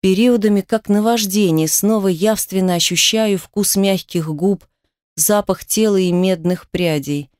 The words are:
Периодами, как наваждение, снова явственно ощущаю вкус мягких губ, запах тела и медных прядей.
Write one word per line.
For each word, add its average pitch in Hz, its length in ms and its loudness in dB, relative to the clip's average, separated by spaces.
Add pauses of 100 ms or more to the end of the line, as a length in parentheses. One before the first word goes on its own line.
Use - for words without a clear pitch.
Периодами, 208 580 2
как - 280 -4
наваждение, 202 800 0
снова 202 400 0
явственно 185 680 -2
ощущаю 196 640 0
вкус - 380 -4
мягких 185 520 -2
губ, 175 360 -2 (520)
запах 208 480 0
тела 214 320 0
и 185 160 2
медных 180 560 0
прядей. 147 720 -4